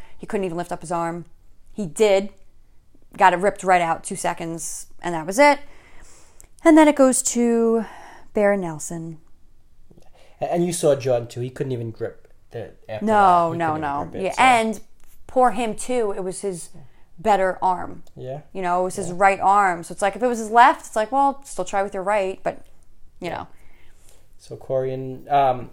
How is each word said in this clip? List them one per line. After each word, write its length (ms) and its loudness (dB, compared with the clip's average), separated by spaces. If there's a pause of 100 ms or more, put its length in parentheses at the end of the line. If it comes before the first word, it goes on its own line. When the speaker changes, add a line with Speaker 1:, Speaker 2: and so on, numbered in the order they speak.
(180)
Speaker 1:
He 80 -14
couldn't 200 -4
even 120 -6
lift 140 -8
up 100 -8
his 100 -12
arm. 340 -4 (480)
He 120 -8
did. 440 2 (880)
Got 160 6
it 40 0
ripped 260 -2
right 180 4
out, 240 -2
two 120 -8
seconds, 680 -8 (140)
and 140 -6
that 100 -6
was 140 -4
it. 200 6 (1040)
And 120 10
then 100 10
it 80 4
goes 280 4
to 600 2 (480)
Bear 220 4
Nelson. 640 -8 (1200)
Speaker 2:
And 260 0
you 60 -2
saw 240 2
Jordan, 320 -2
too. 140 -10
He 80 -6
couldn't 240 -6
even 180 -6
grip 300 -10 (300)
that 240 -14 (100)
after 180 -8
Speaker 1:
No, 440 4
Speaker 2:
that, 40 -4
he 60 -6
Speaker 1:
no, 80 -2
Speaker 2:
couldn't 140 -4
Speaker 1:
no. 300 -6
Speaker 2:
grip 40 -12
it, 100 -6
Speaker 1:
Yeah, 60 -2
Speaker 2:
so. 100 -2
Speaker 1:
and 400 2 (460)
poor 240 4
him 240 -4
too. 400 -2
It 80 -6
was 180 -8
his 280 -8 (500)
better 420 2
arm. 420 -4 (120)
Speaker 2:
Yeah. 260 -12 (120)
Speaker 1:
You 80 -8
know, 200 0
it 40 0
was 100 -6
his 140 -6
Speaker 2:
Yeah. 80 -8
Speaker 1:
right 220 4
arm. 440 2
So 80 -16
it's 100 -12
like, 140 0
if 80 -4
it 40 2
was 120 -2
his 100 -8
left, 380 6
it's 80 -16
like, 160 -2
well, 320 0
still 220 -8
try 180 -2
with 100 -6
your 100 -6
right, 400 -2
but, 220 -6 (540)
you 100 -8
know. 180 -10 (920)
Speaker 2:
So 180 -16
Corey 360 -4
and, 360 -10
um, 440 2